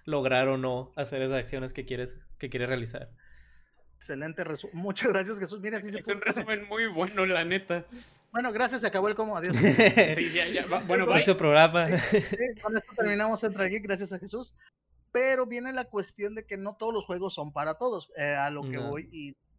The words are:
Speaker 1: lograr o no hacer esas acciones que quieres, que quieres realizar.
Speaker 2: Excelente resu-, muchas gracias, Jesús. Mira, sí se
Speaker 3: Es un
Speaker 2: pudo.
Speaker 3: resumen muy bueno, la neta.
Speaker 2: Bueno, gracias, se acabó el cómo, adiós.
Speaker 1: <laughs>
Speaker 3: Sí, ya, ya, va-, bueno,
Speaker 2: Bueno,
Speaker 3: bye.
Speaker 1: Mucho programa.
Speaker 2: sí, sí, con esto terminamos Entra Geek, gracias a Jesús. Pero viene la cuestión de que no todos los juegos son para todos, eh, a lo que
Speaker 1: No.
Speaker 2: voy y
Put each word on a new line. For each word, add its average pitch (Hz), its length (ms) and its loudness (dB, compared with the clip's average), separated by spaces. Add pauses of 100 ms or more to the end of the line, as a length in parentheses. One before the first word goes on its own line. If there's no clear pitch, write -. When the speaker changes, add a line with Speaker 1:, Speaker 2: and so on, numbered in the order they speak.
Speaker 1:
lograr 131 440 2
o 135 100 2
no 127 380 -4
hacer 139 260 -4
esas 131 160 0
acciones 131 360 -6
que 135 120 -10
quieres, 127 320 -8 (220)
que 135 100 -8
quieres 123 180 -4
realizar. 120 420 -4 (880)
Speaker 2:
Excelente 156 460 -8
resu-, 156 300 -8
muchas 196 360 -2
gracias, 190 300 -2
Jesús. 190 220 -8
Mira, 214 200 -6
sí 202 100 -10
se 208 80 -8
Speaker 3:
Es - 80 -14
un 202 80 -2
Speaker 2:
pudo. 202 100 -6
Speaker 3:
resumen 214 420 -4
muy 220 200 -2
bueno, 190 380 -2
la 175 180 2
neta. 175 420 -4 (460)
Speaker 2:
Bueno, 240 200 -2
gracias, 226 300 -2
se 220 60 0
acabó 196 200 2
el 214 80 0
cómo, 214 220 -2
adiós. 170 200 -2
Speaker 1:
<laughs> 175 580 8
Speaker 3:
Sí, 170 160 -2
ya, 170 160 0
ya, 185 160 -2
va-, 180 160 0
bueno, - 80 -6
Speaker 2:
Bueno, 185 200 4
Speaker 3:
bye. - 120 6
Speaker 1:
Mucho 185 180 6
programa. 160 500 8 (100)
Speaker 2:
sí, - 220 2
sí, - 180 -2 (240)
con 220 160 -2
esto - 200 -8
terminamos 214 460 0
Entra 196 220 -2
Geek, 202 180 -2
gracias 196 280 -4
a 185 80 -8
Jesús. 208 340 -10 (580)
Pero 254 360 2
viene 240 240 -6
la 254 140 -4
cuestión 202 500 -6
de 220 100 -12
que 196 120 -10
no 196 200 -8
todos 226 160 -4
los 208 120 -2
juegos 180 280 -4
son 151 200 -8
para 151 260 -2
todos, 233 380 -4
eh, 143 180 -2
a 143 160 0
lo 147 120 -8
que 131 140 -6
Speaker 1:
No. 139 120 -6
Speaker 2:
voy 147 240 -8
y 143 200 -12 (260)